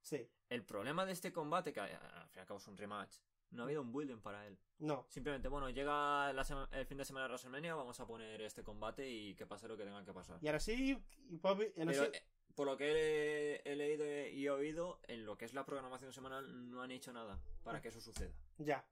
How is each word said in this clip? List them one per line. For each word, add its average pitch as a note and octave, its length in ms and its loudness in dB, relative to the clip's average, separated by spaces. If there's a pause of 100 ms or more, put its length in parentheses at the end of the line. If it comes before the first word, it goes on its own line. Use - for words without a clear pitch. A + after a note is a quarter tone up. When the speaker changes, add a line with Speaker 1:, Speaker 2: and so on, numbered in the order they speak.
Speaker 1:
Sí. B2 260 -4 (220)
Speaker 2:
El A#2+ 160 -2
problema C#3+ 400 0
de F#3+ 60 -2
este F3+ 200 -2
combate, D#3+ 400 2
que G#2+ 100 -2
a-, - 20 0 (400)
al - 60 -18
fin - 80 -18
y - 20 -12
al F#2+ 80 -12
cabo G2+ 120 -6
es - 80 -14
un G2 100 -14
rematch, G2+ 400 -6 (340)
no A#2+ 120 -6
ha - 20 0
habido D3 160 0
un A#2 100 -4
building C3 300 -2
para G#2 260 -8
él. G2 100 -12 (220)
Speaker 1:
No. D3+ 300 2
Speaker 2:
Simplemente, C3+ 400 -2
bueno, C#3 200 0
llega C#3+ 640 4
la C3+ 100 2
sema-, C#3 280 0
el C3 140 0
fin C#3 120 -8
de C#3 80 -2
semana C3+ 200 -2
de B2 80 -2
WrestleMania, C3+ 420 -2
vamos B2 240 -4
a A#2+ 80 -6
poner A2 340 -6
este G#2+ 220 -6
combate G#2+ 440 -4
y G#2+ 280 -4
que G#2 100 -8
pase G2+ 220 -8
lo - 100 -4
que G#2+ 60 -4
tenga G3+ 200 -6
que F#3 100 -10
pasar. F3 280 -10
Speaker 1:
Y D3+ 60 2
ahora D3+ 120 4
sí, C4 400 4 (300)
y E3+ 80 -6
Bobby, G3 380 4
y E3+ 60 -2
ahora D#3+ 100 6
Speaker 2:
Pero, C#3 140 8
Speaker 1:
sí. - 80 2
Speaker 2:
eh, - 100 -6 (320)
por C#3+ 100 4
lo C3+ 120 4
que D3+ 880 4
he, C#3+ 60 -2
he C#3+ 40 2
leído D3 520 2
y C#3 200 0
oído, D#3 600 2
en A2+ 180 -6
lo G#2+ 120 -4
que A#2 80 -6
es A#2 80 -10
la C3+ 120 -2
programación C3 480 -6
semanal C3 580 -8
no B2 100 -6
han B2+ 100 -6
hecho B2+ 220 -8
nada A2+ 260 -6 (240)
para A#2 180 -4
que A#2 80 -6
eso A2 120 -10
suceda. - 320 -4 (240)
Speaker 1:
Ya. D3 340 2